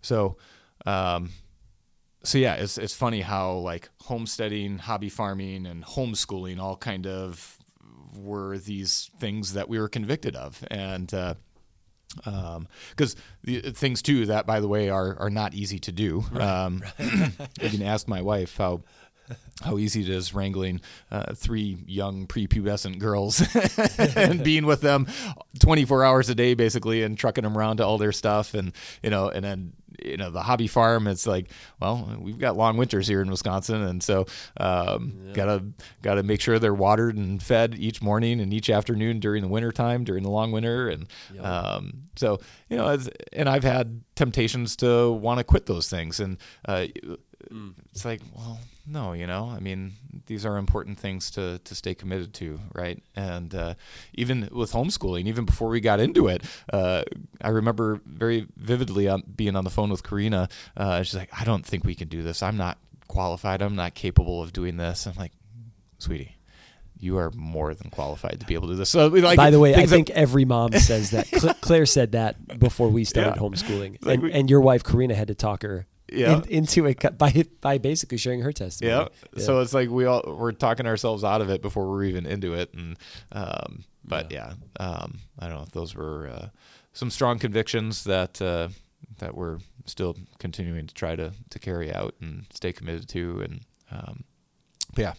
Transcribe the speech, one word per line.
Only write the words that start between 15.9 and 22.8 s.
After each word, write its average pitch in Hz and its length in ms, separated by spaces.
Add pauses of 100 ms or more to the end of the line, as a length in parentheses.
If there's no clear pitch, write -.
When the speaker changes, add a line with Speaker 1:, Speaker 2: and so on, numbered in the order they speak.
Speaker 1:
do. 92 400
Speaker 2:
Right, - 120 (220)
Speaker 1:
Um, 92 180 (160)
Speaker 2:
right. 196 400
<laughs> 139 140
Speaker 1:
<clears throat> - 80
you - 80
can 104 120
ask 104 260
my 92 140
wife 95 360
how, 90 260 (800)
how 185 140
easy 110 240
it 92 80
is 92 240
wrangling, 95 480 (280)
uh, 104 240
three 107 440 (100)
young 95 400
prepubescent 101 720